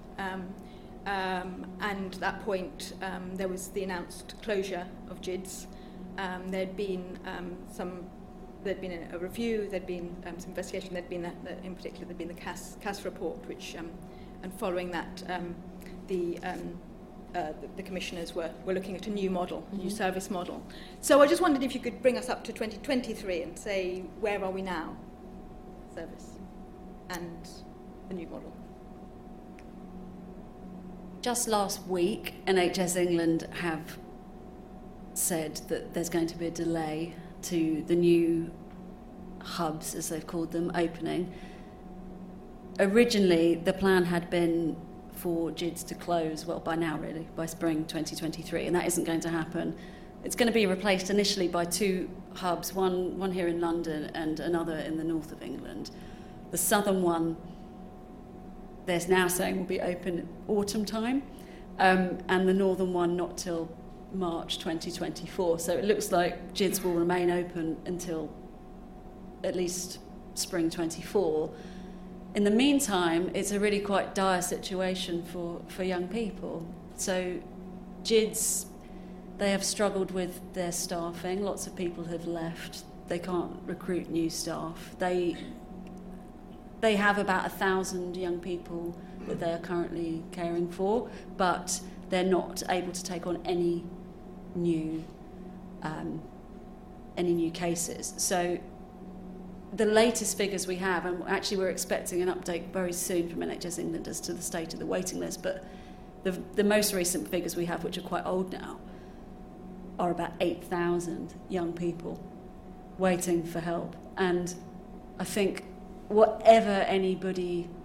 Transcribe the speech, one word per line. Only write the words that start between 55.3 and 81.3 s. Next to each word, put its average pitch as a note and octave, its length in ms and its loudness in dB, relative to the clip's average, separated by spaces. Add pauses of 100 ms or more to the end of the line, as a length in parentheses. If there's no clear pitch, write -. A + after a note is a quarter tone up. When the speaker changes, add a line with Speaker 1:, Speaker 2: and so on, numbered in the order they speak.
Speaker 2:
of - 100 -12
England. - 480 -8 (600)
The F3 80 -2
southern G3+ 440 4
one, E3 340 4 (1500)
they're F3 220 0
now F#3 200 8
saying F#3 280 2
will F#3 220 0
be - 20 0
open F3 480 -2 (200)
autumn G#3 360 2
time, A#3 380 2 (560)
um, F#3 400 8 (100)
and F#3 180 6
the F#3 80 8
northern F#3+ 380 4
one F3 240 4
not F3 220 -2
till E3 300 -2 (440)
March F3 460 -2
twenty E3 320 -2
twenty-four. E3 720 0
So F#3 100 0 (100)
it - 40 0
looks G#3 280 4
like F3 420 2
gids - 280 2
will F3+ 120 4
remain F3 360 6
open F3 460 0 (100)
until E3+ 420 -2 (1160)
at F#3 120 2
least - 420 -2 (360)
spring E3+ 340 2
twenty-four. E3 840 2 (840)
In G#3 100 6
the G#3 120 8 (100)
meantime, F3+ 640 6
it's F#3+ 200 0
a G3+ 60 2
really G3+ 220 4
quite G3+ 340 2
dire F#3+ 280 4
situation F#3 800 0 (100)
for, E3+ 360 -6
for - 160 -4
young F3+ 220 2
people. F3+ 600 -4 (300)
So F#3 440 0 (640)
gids, - 640 4 (720)
they G3+ 140 4
have G3 120 2
struggled G3 460 2
with F3+ 280 -2 (140)
their F3 180 0
staffing. F3 720 -2